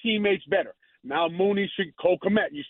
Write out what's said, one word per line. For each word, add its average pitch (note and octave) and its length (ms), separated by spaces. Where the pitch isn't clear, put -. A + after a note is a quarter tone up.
teammates G#3 440
better. E3 280
Now D3+ 240
Mooney F#3+ 480
should, F3 220
Cole F3 260
Kmet, G#3 280
you D3 180